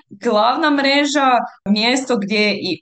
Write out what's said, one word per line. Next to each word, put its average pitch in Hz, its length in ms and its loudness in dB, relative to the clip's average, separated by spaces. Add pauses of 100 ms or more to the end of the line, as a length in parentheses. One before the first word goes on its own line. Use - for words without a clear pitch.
glavna 240 600 0
mreža, 277 600 0 (360)
mjesto 240 520 0
gdje 208 340 0
i 190 300 -6